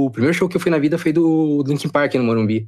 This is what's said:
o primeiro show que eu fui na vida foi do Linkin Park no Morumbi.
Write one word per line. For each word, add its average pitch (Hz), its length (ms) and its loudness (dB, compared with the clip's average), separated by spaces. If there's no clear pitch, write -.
o 131 40 -4
primeiro 123 240 0
show 180 140 0
que 175 80 -4
eu 170 40 -6
fui 175 100 -2
na 160 80 2
vida 151 180 0
foi 165 160 -2
do 156 540 2
Linkin 143 240 -2
Park 143 240 0
no 127 100 0
Morumbi. 110 440 0